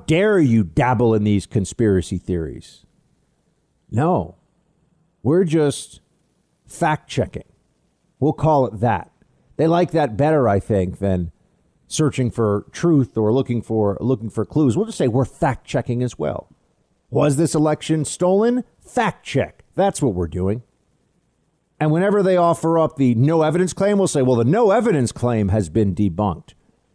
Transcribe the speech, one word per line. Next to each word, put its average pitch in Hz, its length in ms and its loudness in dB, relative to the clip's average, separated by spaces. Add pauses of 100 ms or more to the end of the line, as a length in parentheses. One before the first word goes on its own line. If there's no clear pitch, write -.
dare 196 320 2
you 113 260 4
dabble 120 500 2
in 104 100 0
these 104 220 2
conspiracy 98 720 0
theories?" - 680 -8 (1080)
No, 113 460 -2 (840)
we're 170 220 2
just 151 560 -2 (640)
fact-checking. - 840 -4 (720)
We'll 156 140 0
call 143 320 0
it 101 140 -10
that. 107 300 -2 (460)
They 151 100 0
like 170 260 0
that 139 260 -2
better, 143 280 2
I 101 140 2
think, 92 380 -2
than 90 340 -2 (540)
searching 135 440 -2
for 104 400 -2
truth 151 460 0
or 110 160 2
looking 123 300 -2
for, 107 360 -2
looking 113 300 -4
for 107 160 -6
clues. 139 320 0
We'll 202 80 0
just 220 140 -8
say 147 100 0
we're 123 160 0
fact-checking 123 800 -4
as 123 160 -6
well. - 320 -8 (580)
Was 139 280 0
this 160 180 0
election 156 500 -2
stolen? 214 600 0 (140)
Fact - 460 -6
check. - 400 -4 (100)
That's 190 280 0
what 123 100 0
we're 87 160 -4
doing. 95 340 -4 (1160)
And 151 100 0
whenever 196 320 2
they 185 140 2
offer 165 420 2
up 156 180 0
the 127 180 2
no 156 280 2
evidence 160 300 0
claim, 202 240 0
we'll 190 120 2
say, 151 120 -2
"Well, 127 160 2
the 117 80 2
no 196 280 2
evidence 196 380 0
claim 113 380 -2
has 95 220 -2
been 98 240 0
debunked." 92 580 -4 (420)